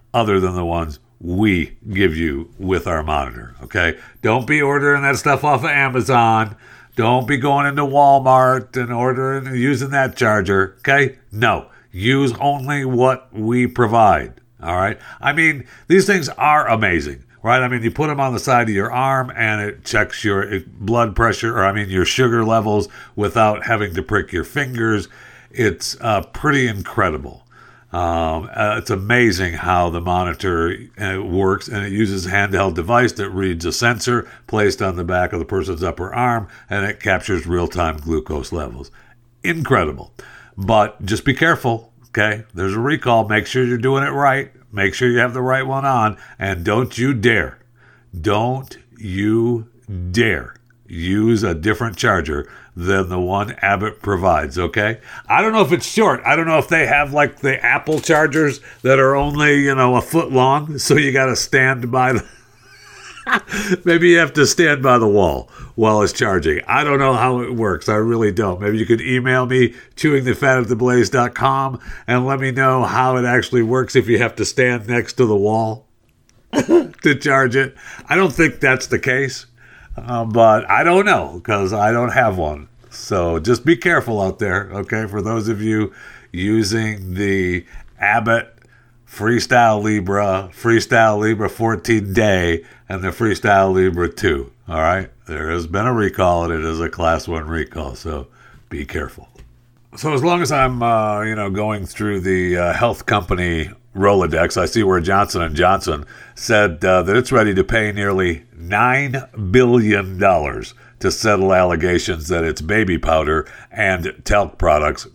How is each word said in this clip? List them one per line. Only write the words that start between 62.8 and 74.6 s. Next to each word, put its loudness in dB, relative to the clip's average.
<laughs> -4
maybe 4
you 8
have 0
to 4
stand 2
by 6
the 4
wall 2
while 4
it's 0
charging. 0
I 0
don't 0
know 2
how 0
it -6
works. -2
I 0
really 0
don't. -2
Maybe -2
you -2
could 2
email 0
me, 2
chewing 0
the 0
fat 2
at -2
the 0
blaze 2
dot 0
com, -2
and 0
let -2
me -2
know 2
how 0
it 0
actually 2
works 0
if 4
you 2
have 0
to -2
stand 0